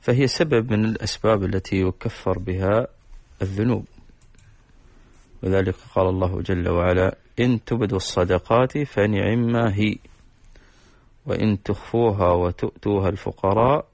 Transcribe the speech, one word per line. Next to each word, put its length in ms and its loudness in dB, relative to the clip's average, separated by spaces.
فهي 260 2
سبب 460 0
من 120 2
الأسباب 600 0
التي 360 -2
يكفر 580 -4
بها 480 -2
الذنوب. 420 -2
وذلك 320 0
قال 140 2
الله 340 -2
جل 260 -2
وعلا: 480 2
"إن 240 0
تبدوا 320 -2
الصدقات 800 0
فنعما 960 0
هي، 220 0
وإن 360 0
تخفوها 720 0
وتؤتوها 760 -2
الفقراء 840 0